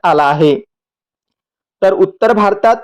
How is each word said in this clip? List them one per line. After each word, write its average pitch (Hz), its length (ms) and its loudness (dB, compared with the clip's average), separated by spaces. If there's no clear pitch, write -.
आला 147 220 0
आहे. 147 360 0
तर 196 100 2
उत्तर 196 400 -2
भारतात 208 520 0